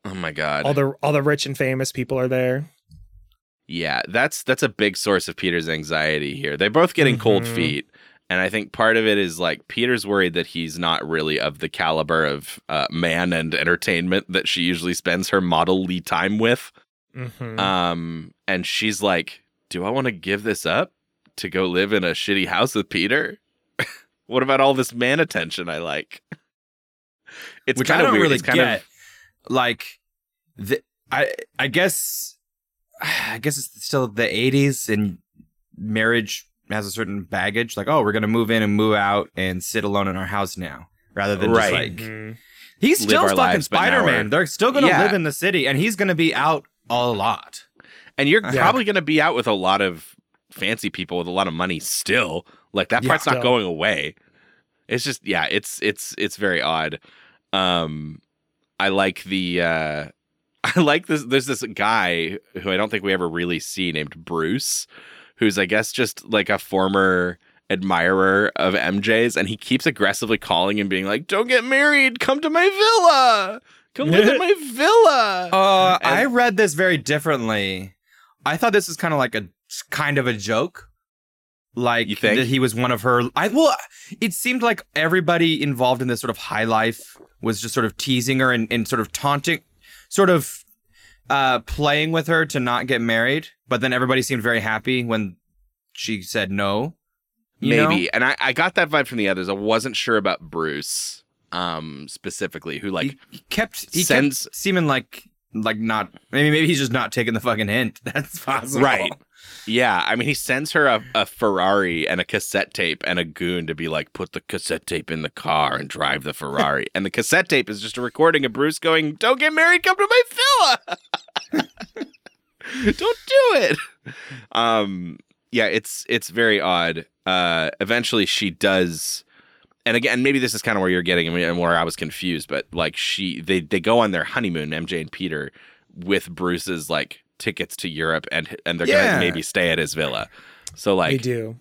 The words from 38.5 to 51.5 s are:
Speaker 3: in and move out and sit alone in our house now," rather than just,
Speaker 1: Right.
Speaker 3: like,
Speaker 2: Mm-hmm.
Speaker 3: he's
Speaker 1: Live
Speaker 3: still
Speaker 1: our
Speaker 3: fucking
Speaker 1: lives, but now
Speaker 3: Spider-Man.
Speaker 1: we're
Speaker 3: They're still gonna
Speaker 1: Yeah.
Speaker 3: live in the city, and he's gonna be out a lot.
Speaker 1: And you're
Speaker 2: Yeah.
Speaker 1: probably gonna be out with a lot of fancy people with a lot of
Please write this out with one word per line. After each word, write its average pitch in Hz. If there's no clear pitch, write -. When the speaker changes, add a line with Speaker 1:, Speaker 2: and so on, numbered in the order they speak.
Speaker 3:
in 110
and 104
move 107
out 101
and 92
sit 110
alone 101
in 92
our 95
house 101
now," 78
rather 101
than 101
just, 107
Speaker 1:
Right. -
Speaker 3:
like, 85
Speaker 2:
Mm-hmm. 110
Speaker 3:
he's 302
Speaker 1:
Live 208
Speaker 3:
still -
Speaker 1:
our 190
Speaker 3:
fucking 196
Speaker 1:
lives, 170
but -
now 170
Speaker 3:
Spider-Man. 135
Speaker 1:
we're 104
Speaker 3:
They're 160
still 226
gonna 277
Speaker 1:
Yeah. 175
Speaker 3:
live 202
in 180
the 151
city, 170
and 135
he's 202
gonna 185
be 160
out 147
a 120
lot. 104
Speaker 1:
And 139
you're 214
Speaker 2:
Yeah. 131
Speaker 1:
probably 226
gonna 196
be 151
out 160
with 120
a 107
lot 95
of 87
fancy 104
people 90
with 85
a 90
lot 95
of 80